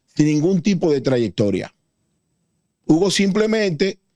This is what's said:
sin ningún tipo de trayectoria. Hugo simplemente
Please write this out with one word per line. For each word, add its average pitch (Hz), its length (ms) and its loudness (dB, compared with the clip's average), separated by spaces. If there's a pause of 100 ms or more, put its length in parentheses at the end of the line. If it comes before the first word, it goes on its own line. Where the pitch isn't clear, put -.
(160)
sin 151 120 2
ningún 156 340 0
tipo 185 300 0
de 139 100 0
trayectoria. 110 720 -2 (1120)
Hugo 180 260 2
simplemente 202 880 0 (160)